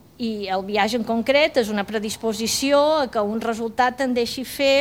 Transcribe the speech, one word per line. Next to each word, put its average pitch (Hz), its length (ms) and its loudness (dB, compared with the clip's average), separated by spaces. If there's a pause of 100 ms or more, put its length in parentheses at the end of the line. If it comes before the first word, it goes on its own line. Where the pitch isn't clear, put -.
(220)
I 220 320 -4
el 190 140 0
biaix 208 260 2
en 226 160 -2
concret 269 480 2
és 220 160 0
una 202 160 -2
predisposició 226 920 0 (160)
a 254 100 0
que 214 160 -2
un 220 160 -4
resultat 233 640 0
tendeixi 247 420 -2
a - 80 -12
fer 277 280 4